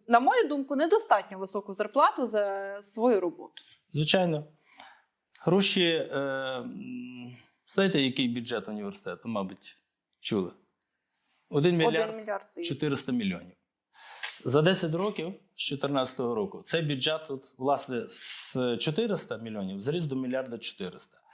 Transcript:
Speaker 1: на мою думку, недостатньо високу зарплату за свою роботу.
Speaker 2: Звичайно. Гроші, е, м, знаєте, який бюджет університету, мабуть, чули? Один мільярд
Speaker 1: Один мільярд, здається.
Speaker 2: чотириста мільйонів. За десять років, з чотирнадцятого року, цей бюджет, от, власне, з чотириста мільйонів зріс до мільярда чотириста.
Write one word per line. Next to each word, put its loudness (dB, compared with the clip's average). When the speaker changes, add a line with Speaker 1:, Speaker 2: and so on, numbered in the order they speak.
Speaker 1:
на 8
мою 4
думку, -2
недостатньо 2
високу -6
зарплату 2
за -2
свою 2
роботу. -6
Speaker 2:
Звичайно. 2
Гроші, 4
е, 0
м, -6
знаєте, 4
який 2
бюджет -4
університету, -8
мабуть, -6
чули? 0
Один 4
мільярд 4
Speaker 1:
Один -8
мільярд, -6
здається. -4
Speaker 2:
чотириста -2
мільйонів. -2
За 4
десять 2
років, -4
з -10
чотирнадцятого -2
року, -4
цей -2
бюджет, -2
от, -10
власне, 0
з -2
чотириста -2
мільйонів -6
зріс -2
до -4
мільярда -4
чотириста. -10